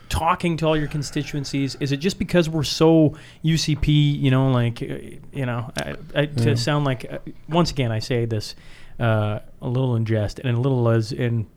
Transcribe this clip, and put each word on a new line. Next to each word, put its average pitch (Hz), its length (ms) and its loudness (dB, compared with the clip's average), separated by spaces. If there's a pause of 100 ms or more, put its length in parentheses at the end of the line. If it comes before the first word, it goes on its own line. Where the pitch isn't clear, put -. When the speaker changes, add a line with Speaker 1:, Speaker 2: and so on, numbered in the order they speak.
Speaker 1:
talking 170 480 0
to 160 100 0
all 160 100 4
your 151 100 -2
constituencies? 139 920 -4
Is 139 120 -2
it 139 60 0
just 151 220 -2
because 175 300 2
we're 160 140 -2
so 160 520 6 (280)
U 160 140 2
C 151 180 0
P, 147 360 4
you 139 200 2
know, 131 200 4
like, 120 300 0
uh, 143 140 -8 (360)
you 143 140 -4
know, 120 320 -6
I, - 180 -6 (200)
I, 147 120 0
to 135 220 0
Speaker 2:
Yeah. - 60 4
Speaker 1:
sound 147 300 0
like, 131 260 -2
uh, 143 80 -10 (300)
once 165 220 2
again, 123 200 -2
I 110 80 0
say 117 260 0
this, 113 300 -4 (440)
uh, 107 400 0 (220)
a - 60 -6
little 127 280 0
in 113 100 0
jest 107 340 0
and 120 180 -2
a - 20 0
little 123 300 2
as 113 220 2
in, 117 460 -2